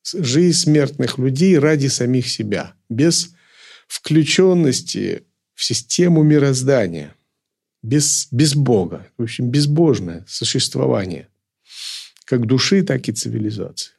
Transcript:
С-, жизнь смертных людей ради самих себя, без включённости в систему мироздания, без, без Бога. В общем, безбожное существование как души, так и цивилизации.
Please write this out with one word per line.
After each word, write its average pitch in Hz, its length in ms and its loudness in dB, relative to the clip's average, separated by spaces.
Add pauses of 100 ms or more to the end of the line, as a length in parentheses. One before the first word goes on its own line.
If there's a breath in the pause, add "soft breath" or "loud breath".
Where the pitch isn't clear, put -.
С-, - 200 -8
жизнь 160 380 2
смертных 143 580 0
людей 135 400 2
ради 147 300 2
самих 123 400 0
себя, 101 460 -6 (160)
без 147 440 0 (540 soft breath)
включённости 151 1400 0 (300)
в - 100 -10
систему 170 600 2
мироздания, 127 920 2 (640)
без, 143 480 -2
без 143 260 2
Бога. 107 520 0 (100)
В 120 60 -4
общем, 120 260 -4
безбожное 139 760 0
существование 120 1000 -4 (960 loud breath)
как 123 200 -2
души, 131 380 2
так 135 240 -4
и 117 60 -6
цивилизации. 110 840 -8